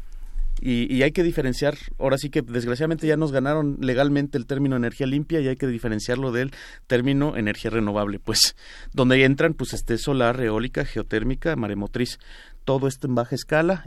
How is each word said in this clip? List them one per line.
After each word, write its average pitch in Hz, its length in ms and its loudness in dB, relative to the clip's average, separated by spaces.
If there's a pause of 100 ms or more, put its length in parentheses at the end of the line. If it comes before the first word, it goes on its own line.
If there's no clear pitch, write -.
(600)
Y, 120 320 0
y 127 80 4
hay 147 100 4
que 175 120 2
diferenciar, 143 520 0 (220)
ahora 135 220 2
sí 143 100 -6
que 147 140 0
desgraciadamente 123 640 -2
ya 151 100 4
nos 156 140 0
ganaron 139 500 0
legalmente 143 560 2
el 117 80 -6
término 135 300 0
energía 120 320 -2
limpia 147 340 0
y 135 60 0
hay 131 80 0
que 139 100 -4
diferenciarlo 120 680 -2
del 127 200 0 (340)
término 139 500 2
energía 107 360 -2
renovable, 104 480 0
pues, - 360 2 (380)
donde 131 320 6
entran, 143 300 4
pues, 123 180 -6
este, 113 240 0
solar, 127 420 2
eólica, 123 460 -2
geotérmica, 123 720 -2
maremotriz, 104 640 -4 (440)
todo 135 240 0
esto 135 200 -6
en 127 80 0
baja 120 180 -2
escala 160 540 0